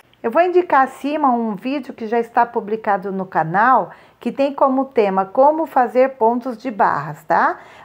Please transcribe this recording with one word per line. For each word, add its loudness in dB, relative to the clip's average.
Eu -4
vou 2
indicar 2
acima -2
um -2
vídeo -8
que -12
já -2
está 0
publicado -4
no -6
canal, 0
que -6
tem -2
como 0
tema 0
como 2
fazer 0
pontos 0
de -10
barras, -2
tá? 0